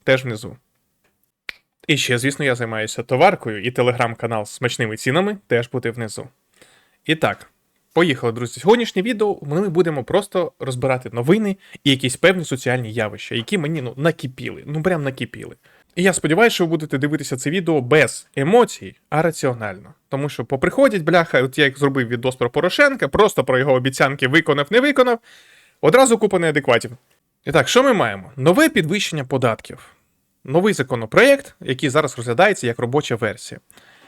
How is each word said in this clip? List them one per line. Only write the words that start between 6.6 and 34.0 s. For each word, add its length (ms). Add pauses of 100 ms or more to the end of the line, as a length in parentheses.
І 100
так, 360 (420)
поїхали, 400
друзі. 280
Сьогоднішнє 420
відео 400
ми 260
будемо 360
просто 540
розбирати 540
новини 440 (280)
і 60
якісь 260
певні 280
соціальні 480
явища, 420
які 240
мені, 240
ну, 140
накипіли, 720
ну, 160
прям 200
накипіли. 540 (400)
І 60
я 100
сподіваюся, 420
що 100
ви 60
будете 280
дивитися 380
це 140
відео 300
без 560
емоцій, 600 (140)
а 120
раціонально. 720 (140)
Тому 200
що 160
поприходять, 580
бляха, 400
от 160
я 60
як 140
зробив 300
відос 280
про 140
Порошенка, 580
просто 360
про 140
його 140
обіцянки 560
виконав, 420
не 100
виконав, 380 (640)
одразу 380
купа 200
неадекватів. 520 (540)
І 80
так, 160
що 140
ми 100
маємо? 440
Нове 320
підвищення 560
податків. 720 (480)
Новий 300
законопроєкт, 840
який 300
зараз 260
розглядається 500
як 120
робоча 380
версія. 440 (460)